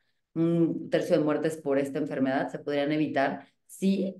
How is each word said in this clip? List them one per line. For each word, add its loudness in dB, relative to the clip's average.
un 2
tercio 2
de 2
muertes 0
por 0
esta -2
enfermedad -2
se -10
podrían -2
evitar 0
si -2